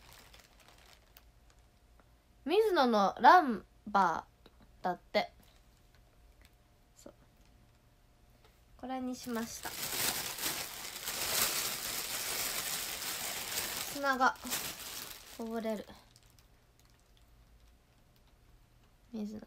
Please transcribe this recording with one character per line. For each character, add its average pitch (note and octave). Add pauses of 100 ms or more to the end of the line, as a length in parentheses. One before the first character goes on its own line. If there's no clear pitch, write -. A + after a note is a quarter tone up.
(2500)
ミ F#4+
ズ A4
ノ D4
の G#3+
ラ D#4+
ン A#3+ (240)
バ F#3+ (200)
ー - (340)
だ F#3
っ F3 (140)
て。 - (1700)
そ -
う。 - (1700)
こ B3
れ C4
に B3+
し -
ま A3+
し -
た。 - (4000)
砂 C#4
が B3+ (1000)
こ A3+
ぼ A3+
れ A3
る。 G3+ (3250)
ミ G#3+
ズ G#3+
ノ G#3+